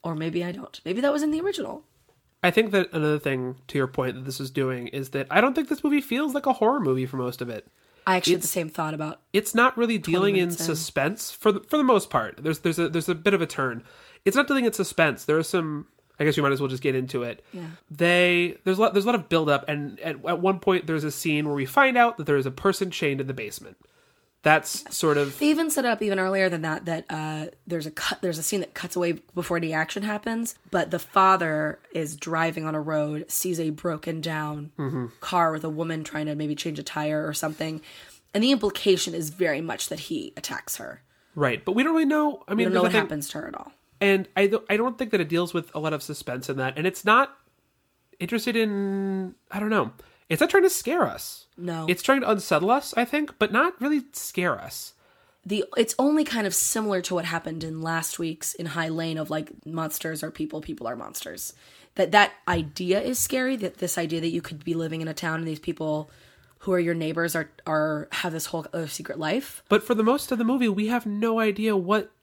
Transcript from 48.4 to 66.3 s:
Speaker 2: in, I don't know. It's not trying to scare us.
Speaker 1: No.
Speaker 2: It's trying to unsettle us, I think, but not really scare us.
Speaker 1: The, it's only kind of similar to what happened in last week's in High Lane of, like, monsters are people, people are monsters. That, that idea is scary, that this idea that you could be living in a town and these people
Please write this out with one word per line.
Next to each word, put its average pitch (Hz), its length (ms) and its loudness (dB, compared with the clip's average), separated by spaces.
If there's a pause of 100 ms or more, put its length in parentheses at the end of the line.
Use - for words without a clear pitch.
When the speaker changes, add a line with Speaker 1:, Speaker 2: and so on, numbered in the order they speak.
Speaker 2:
in, 196 800 0 (160)
I 196 80 -6
don't 214 120 -2
know. 160 200 2 (380)
It's 160 140 2
not 339 80 4
trying 392 140 8
to 381 60 8
scare 320 360 0
us. - 400 -10 (100)
Speaker 1:
No. 165 320 -4
Speaker 2:
It's 180 140 -4
trying 269 180 4
to 233 100 0
unsettle 185 400 2
us, 277 280 2
I 240 80 2
think, 294 320 -4
but 214 120 2
not 302 300 2
really 285 220 2 (100)
scare 165 480 -2
us. - 320 -14 (540)
Speaker 1:
The, 202 180 0 (100)
it's 233 240 2
only 302 240 4
kind 233 240 -2
of 185 80 -2
similar 208 460 0
to 185 140 -4
what 175 100 0
happened 165 400 -6
in 160 160 -8
last 165 380 -2
week's 160 340 -4
in 175 140 -8
High 160 240 -2
Lane 165 260 -2
of, 156 140 -6
like, 156 200 -4 (140)
monsters 160 580 -6
are 160 80 -6
people, 156 300 -6
people 151 260 -10
are 120 100 -4
monsters. - 580 -10 (400)
That, 180 180 0
that 202 200 8 (140)
idea 175 540 0
is 247 180 -2
scary, 262 380 0
that 202 220 -6
this 180 180 -4
idea 165 240 -2
that 165 80 -2
you 170 140 -2
could 151 220 -12
be 165 100 -2
living 160 260 -4
in 160 80 -6
a 160 60 -8
town 160 240 -4
and 165 100 -4
these 156 100 -6
people 156 520 -4 (480)